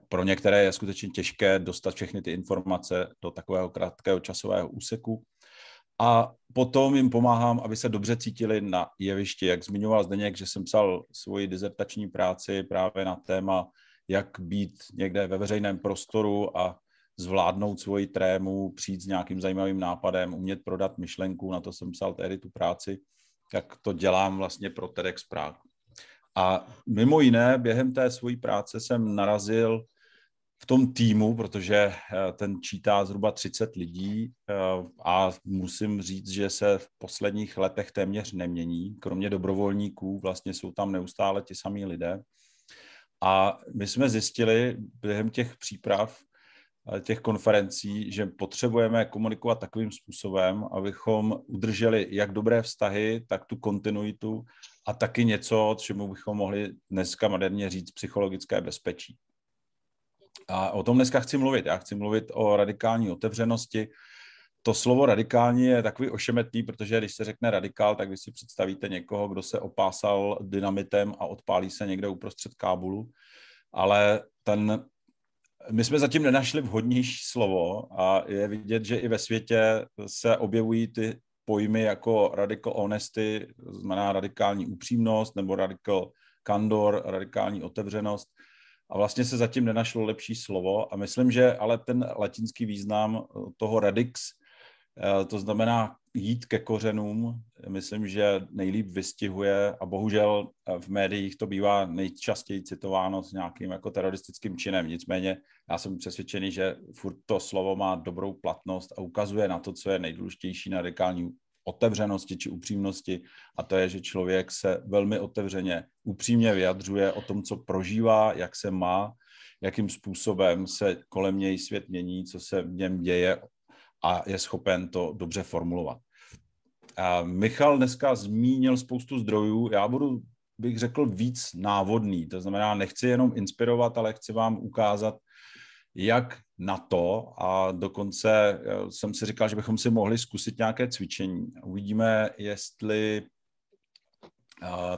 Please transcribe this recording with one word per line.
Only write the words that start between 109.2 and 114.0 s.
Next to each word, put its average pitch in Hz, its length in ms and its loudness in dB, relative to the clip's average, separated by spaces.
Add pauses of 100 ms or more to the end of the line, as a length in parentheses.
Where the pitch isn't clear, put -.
na 90 120 -2
to, 92 140 -10
co 98 160 -6
je 95 100 2
nejdůležitější 92 680 -8
na 92 120 -2
radikální 90 500 -2 (360)
otevřenosti 101 720 0
či - 120 -8
upřímnosti, 95 720 -6 (360)
a - 60 -4
to - 120 -2
je, 92 140 4
že 90 120 -8